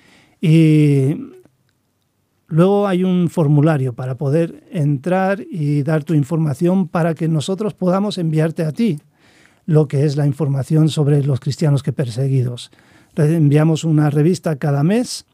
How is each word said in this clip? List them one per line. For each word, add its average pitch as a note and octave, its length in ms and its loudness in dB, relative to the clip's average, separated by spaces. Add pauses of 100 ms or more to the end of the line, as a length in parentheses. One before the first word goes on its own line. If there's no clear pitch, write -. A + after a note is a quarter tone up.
(400)
y D#3 920 4 (1160)
luego G3 380 2
hay F#3 180 0
un F3+ 260 0
formulario D3 640 2
para B2+ 220 -8
poder D#3+ 540 -2
entrar F#3 720 -2 (100)
y D3 320 -2
dar D#3 220 -2
tu F3 80 -6
información D#3+ 760 0
para E3+ 260 -2
que E3 120 -4
nosotros F3 460 -4
podamos F#3+ 460 -2
enviarte D#3+ 460 -2
a D#3 80 -4
ti F#3+ 260 -2 (680)
lo D3+ 220 2
que C#3+ 160 -2
es C#3+ 120 -2
la D3 100 0
información C#3+ 640 0
sobre D3 360 0
los C3+ 160 -2
cristianos C#3+ 420 0
que C#3 100 -4
perseguidos. B2 800 -4 (440)
Re-, D#3 200 2
enviamos D#3 500 2
una D3+ 260 2
revista D#3 460 0
cada C#3+ 260 -2
mes A3 520 -2